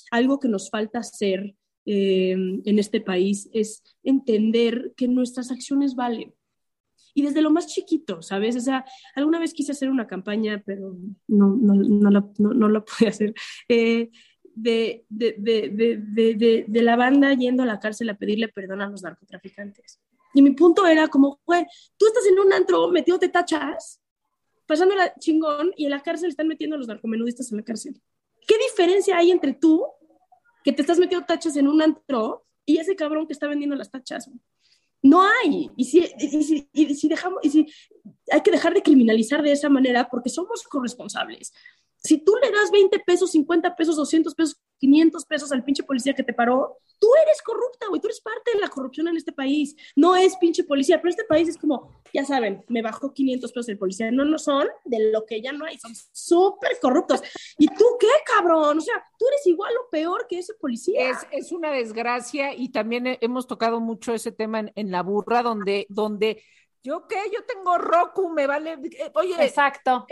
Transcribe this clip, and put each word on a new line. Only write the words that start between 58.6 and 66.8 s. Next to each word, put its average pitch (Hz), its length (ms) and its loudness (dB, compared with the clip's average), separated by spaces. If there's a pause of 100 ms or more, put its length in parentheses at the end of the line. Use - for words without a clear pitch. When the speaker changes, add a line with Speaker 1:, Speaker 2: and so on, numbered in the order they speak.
Speaker 1:
O 311 40 -4
sea, 415 200 -6 (160)
tú 440 80 0
eres 571 200 0
igual 359 260 0 (120)
o - 60 -20
peor 349 380 -4
que 349 100 -8
ese 359 160 -12
policía. 262 560 -4
Speaker 2:
Es, - 220 -8
es 269 180 -8
una 320 220 -6
desgracia 240 840 -6
y 254 140 -8
también 233 400 -4
he-, 247 120 -4
hemos 247 280 -4
tocado 233 320 -2
mucho 226 340 -6
ese 220 160 -8
tema 220 300 -6
en, 208 160 -10
en 202 160 -8
La 180 100 -2
Burra, 208 400 -2
donde, 202 460 -4
donde, 214 560 -4 (400)